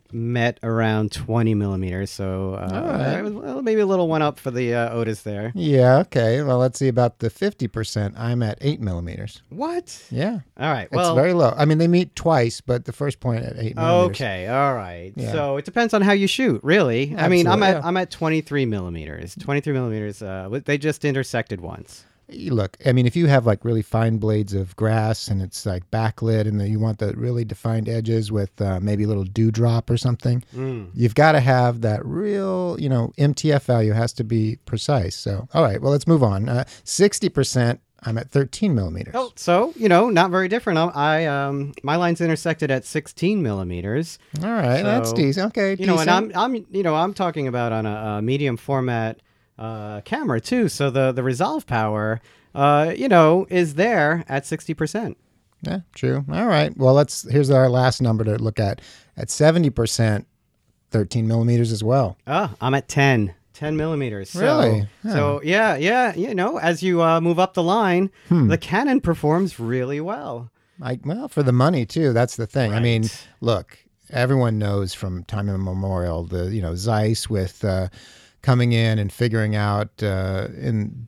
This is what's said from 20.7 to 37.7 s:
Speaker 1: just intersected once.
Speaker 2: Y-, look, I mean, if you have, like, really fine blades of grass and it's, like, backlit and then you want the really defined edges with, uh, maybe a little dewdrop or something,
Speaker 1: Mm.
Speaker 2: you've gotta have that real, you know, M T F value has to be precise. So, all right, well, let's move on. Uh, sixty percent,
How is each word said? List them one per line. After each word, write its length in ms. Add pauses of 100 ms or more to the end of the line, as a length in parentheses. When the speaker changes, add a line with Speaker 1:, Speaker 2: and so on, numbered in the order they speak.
Speaker 1:
just 260
intersected 220 (340)
once. 460 (240)
Speaker 2:
Y-, 200
look, 360
I 80
mean, 120
if 120
you 100
have, 180
like, 200
really 160
fine 380
blades 340
of 240
grass 500
and 140
it's, 240
like, 260
backlit 560
and 140
then 100
you 80
want 200
the 180
really 260
defined 460
edges 420
with, 300
uh, 180
maybe 240
a 40
little 180
dewdrop 640
or 80
something, 460 (120)
Speaker 1:
Mm. 380
Speaker 2:
you've 220
gotta 260
have 400
that 240
real, 760
you 80
know, 300
M 160
T 180
F 140
value 260
has 220
to 100
be 420
precise. 520
So, 360
all 100
right, 180
well, 100
let's 160
move 160
on. 240
Uh, 160 (220)
sixty 420
percent, 540 (220)